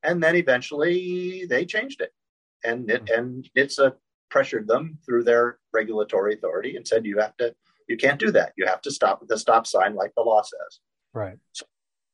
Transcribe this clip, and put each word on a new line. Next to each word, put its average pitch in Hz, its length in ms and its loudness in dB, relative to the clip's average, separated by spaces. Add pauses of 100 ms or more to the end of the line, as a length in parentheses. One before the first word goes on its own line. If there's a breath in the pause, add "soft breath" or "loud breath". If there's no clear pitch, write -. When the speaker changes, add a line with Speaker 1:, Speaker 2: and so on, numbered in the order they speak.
Speaker 1:
and 170 180 0
then 165 140 4
eventually 180 1080 0
they 170 200 0
changed 240 360 -6
it. - 100 -6 (540)
And 117 240 -4
it, 117 160 0
Speaker 2:
Mm-hmm. 113 140 0
Speaker 1:
and 127 360 -8
nhtsa 139 400 2 (360)
pressured 131 360 0
them 151 380 0
through 120 200 0
their 120 340 4 (140)
regulatory 107 600 0
authority 101 420 -4
and - 120 -12
said, 113 180 0
"You 101 140 -2
have 107 180 -2
to, 120 180 -2 (320)
you - 80 -4
can't 143 240 2
do 214 120 0
that. - 260 2
You - 80 0
have - 160 -2
to - 100 -8
stop - 300 0
at - 60 -20
the 110 100 0
stop 117 300 2
sign 101 280 0
like 98 220 -4
the - 60 0
law 110 180 4
says." - 380 -12 (340)
Speaker 2:
Right. 104 240 -8 (160)
Speaker 1:
So - 120 -14 (480)